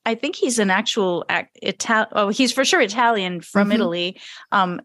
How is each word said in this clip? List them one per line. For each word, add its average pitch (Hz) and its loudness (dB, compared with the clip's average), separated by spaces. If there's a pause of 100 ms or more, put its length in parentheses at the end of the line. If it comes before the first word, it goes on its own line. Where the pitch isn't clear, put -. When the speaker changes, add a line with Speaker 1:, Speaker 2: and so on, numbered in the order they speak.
Speaker 1:
I 226 0
think 285 -6
he's 240 0
an 196 2
actual 190 0
ac-, - -2 (160)
Ital-, 214 0
oh, 208 0
he's 247 2
for 269 0
sure 349 4
Italian 202 0
from 202 0
Speaker 2:
Mm-hmm. - 2
Speaker 1:
Italy, 180 -2 (300)
um, 180 2